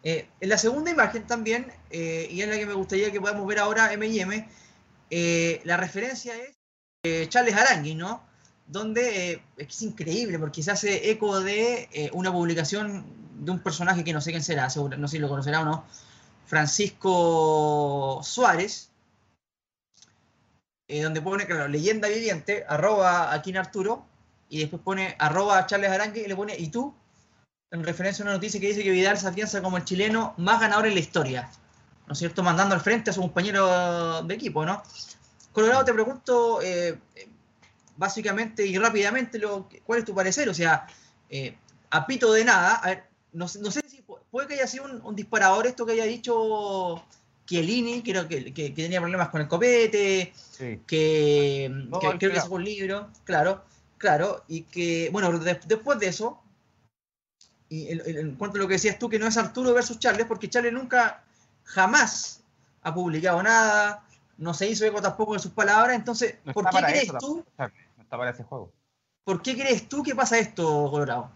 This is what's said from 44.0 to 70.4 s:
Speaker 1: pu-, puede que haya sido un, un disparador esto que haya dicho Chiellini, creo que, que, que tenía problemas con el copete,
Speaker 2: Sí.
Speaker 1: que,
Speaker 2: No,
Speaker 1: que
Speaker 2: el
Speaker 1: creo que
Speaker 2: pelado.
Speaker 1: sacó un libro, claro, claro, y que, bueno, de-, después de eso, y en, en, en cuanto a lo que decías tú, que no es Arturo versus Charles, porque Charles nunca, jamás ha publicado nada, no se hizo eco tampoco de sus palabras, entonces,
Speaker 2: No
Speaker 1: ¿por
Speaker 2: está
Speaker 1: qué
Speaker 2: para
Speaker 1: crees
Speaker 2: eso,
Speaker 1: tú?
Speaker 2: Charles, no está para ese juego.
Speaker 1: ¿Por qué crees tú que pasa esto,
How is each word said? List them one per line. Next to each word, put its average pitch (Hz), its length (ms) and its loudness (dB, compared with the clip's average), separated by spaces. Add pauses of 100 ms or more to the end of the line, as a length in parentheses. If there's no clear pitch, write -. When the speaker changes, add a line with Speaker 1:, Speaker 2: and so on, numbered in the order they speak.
Speaker 1:
pu-, - 160 -20 (100)
puede 269 180 -4
que 294 80 -8
haya 262 120 -2
sido 269 180 -10
un, 262 180 -14
un 214 120 -10
disparador 202 500 4
esto 247 200 -2
que 226 80 0
haya 220 120 2
dicho 214 960 -2 (420)
Chiellini, 226 580 0
creo 190 240 -2
que, 139 260 -8
que, 147 200 -6
que 160 100 -6
tenía 175 160 -2
problemas 170 300 -2
con 156 120 -4
el 143 60 -4
copete, 202 840 2 (200)
Speaker 2:
Sí. 120 340 -10
Speaker 1:
que, 147 880 4
Speaker 2:
No, 139 280 -6
Speaker 1:
que 185 60 -2
Speaker 2:
el 185 140 0
Speaker 1:
creo - 0 -
que 196 80 2
Speaker 2:
pelado. 180 160 2
Speaker 1:
sacó 180 120 -6
un 175 80 -4
libro, 202 460 -6 (140)
claro, 180 400 0 (340)
claro, 180 500 0
y 160 140 -8
que, 170 500 -2
bueno, 185 280 2
de-, 170 260 -2
después 220 340 0
de 202 80 0
eso, 220 320 -4 (1300)
y 156 220 -10
en, 165 140 -6
en, 165 140 -6
en 151 160 -6
cuanto 202 220 -6
a 196 40 0
lo 196 60 0
que 190 80 2
decías 202 240 0
tú, 233 100 -4
que 220 80 0
no 220 100 0
es 226 80 0
Arturo 247 380 2
versus 233 240 2
Charles, 226 300 2
porque 220 220 -6
Charles 240 240 0
nunca, 247 500 0 (400)
jamás - 800 2 (400)
ha 160 100 -4
publicado 175 480 0
nada, 208 600 4 (340)
no 165 160 -4
se 196 160 -2
hizo 214 160 0
eco 208 160 0
tampoco 214 320 -2
de 196 60 -2
sus 185 120 -8
palabras, 220 440 4
entonces, 233 500 -2
Speaker 2:
No 143 80 -8
Speaker 1:
¿por 202 120 0
Speaker 2:
está 185 40 4
Speaker 1:
qué 180 140 2
Speaker 2:
para 156 100 4
Speaker 1:
crees 285 120 4
Speaker 2:
eso, 147 120 -6
Speaker 1:
tú? 302 280 -6 (120)
Speaker 2:
Charles, - 300 -8 (100)
no - 60 -20
está - 140 -12
para 123 120 -2
ese 120 140 -10
juego. 113 280 -14 (520)
Speaker 1:
¿Por 190 180 -2
qué 254 140 -4
crees 262 340 0
tú 277 140 -4
que 285 100 -2
pasa 226 240 2
esto, 156 540 0